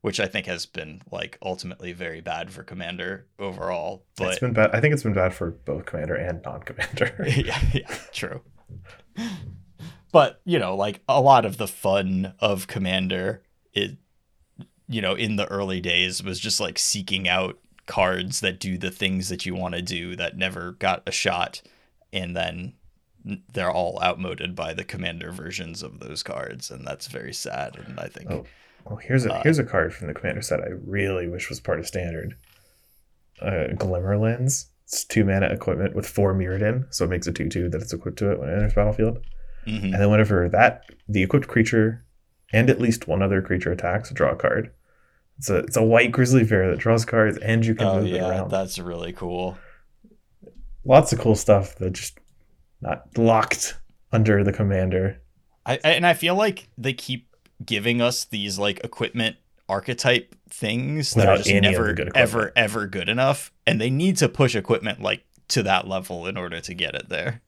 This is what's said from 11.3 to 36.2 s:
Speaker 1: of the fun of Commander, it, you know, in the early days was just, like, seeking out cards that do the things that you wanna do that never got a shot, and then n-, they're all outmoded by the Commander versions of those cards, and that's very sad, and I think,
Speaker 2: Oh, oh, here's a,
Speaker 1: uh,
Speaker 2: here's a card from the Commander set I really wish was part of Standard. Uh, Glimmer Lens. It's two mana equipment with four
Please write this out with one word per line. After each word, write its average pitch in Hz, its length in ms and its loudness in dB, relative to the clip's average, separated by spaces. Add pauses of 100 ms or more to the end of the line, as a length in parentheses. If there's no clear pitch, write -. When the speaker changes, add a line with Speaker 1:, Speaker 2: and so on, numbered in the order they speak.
Speaker 1:
of 95 100 -4
the 104 120 -4
fun 95 720 0
of 101 260 0
Commander, 92 760 -2 (300)
it, 98 240 -4 (920)
you 113 120 -4
know, 95 140 0
in 107 220 -2
the 101 100 0
early 98 340 -4
days 90 420 0
was 92 180 -8
just, - 200 -2
like, 92 180 -4
seeking 95 500 -2
out 92 300 -2 (280)
cards 92 540 -2
that 92 200 -2
do 92 180 -4
the 92 120 -4
things 92 380 -2
that 90 180 -6
you 92 80 -6
wanna 90 280 -6
do 90 340 -8
that 85 200 -8
never 92 360 -6
got 92 340 -2
a 95 60 -6
shot, - 480 -2 (520)
and 90 240 -6
then 85 360 -6 (540)
n-, 101 160 -10 (100)
they're 90 180 -2
all 87 320 -4
outmoded 87 520 -4
by 80 180 -6
the 87 120 -8
Commander 85 480 -10
versions 87 500 -12
of - 180 -16
those 76 220 -12
cards, 64 480 -10
and 65 160 -14
that's 69 220 -12
very 62 240 -12
sad, - 520 -10
and - 140 -14
I - 100 -10
think, - 220 -16
Speaker 2:
Oh, 69 140 -6 (440)
oh, 107 80 -10
here's 123 300 0
a, 98 80 0
Speaker 1:
uh, 87 80 -2
Speaker 2:
here's 156 160 4
a 139 60 0
card 82 300 0
from - 140 -12
the 76 60 -8
Commander - 280 -6
set - 180 -2
I 87 80 -6 (160)
really 95 440 -2
wish 87 200 -8
was - 120 -8
part 85 200 -2
of 82 60 -8
Standard. 87 500 -6 (1040)
Uh, 90 360 -2
Glimmer 92 420 -2
Lens. 120 480 0 (180)
It's - 200 -8
two 110 200 2
mana 98 220 2
equipment 95 500 -2
with 98 100 -4
four 98 280 0